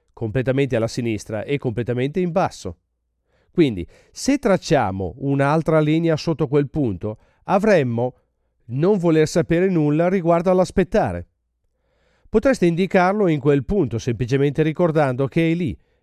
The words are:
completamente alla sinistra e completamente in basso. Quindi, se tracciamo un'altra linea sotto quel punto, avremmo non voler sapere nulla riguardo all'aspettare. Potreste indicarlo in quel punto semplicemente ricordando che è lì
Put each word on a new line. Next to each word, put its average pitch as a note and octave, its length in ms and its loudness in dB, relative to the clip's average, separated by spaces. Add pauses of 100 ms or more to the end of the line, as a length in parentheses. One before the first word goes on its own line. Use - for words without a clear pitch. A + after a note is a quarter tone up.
(120)
completamente B2+ 600 -2
alla A2+ 140 0
sinistra A2+ 560 -6
e C#3+ 140 -4
completamente B2 600 -4
in F3 120 -4
basso. D#3 460 -4 (720)
Quindi, A2+ 360 0 (240)
se - 280 -2
tracciamo A2 800 0
un'altra C#3+ 600 2
linea D#3 360 2
sotto D#3 320 -2
quel C#3+ 220 0
punto, G#2+ 480 -4 (260)
avremmo C#3 720 0 (520)
non D#3+ 320 0
voler D#3+ 300 2
sapere F3 400 0
nulla D#3+ 400 2
riguardo E3+ 420 2
all'aspettare. F3+ 760 0 (1000)
Potreste A3+ 380 2
indicarlo F#3 600 2
in D#3 140 0
quel C#3+ 240 2
punto D#3 340 -2
semplicemente C3 640 -2
ricordando D3+ 640 0
che E3 220 0
è E3 40 0
lì E3+ 220 -4 (260)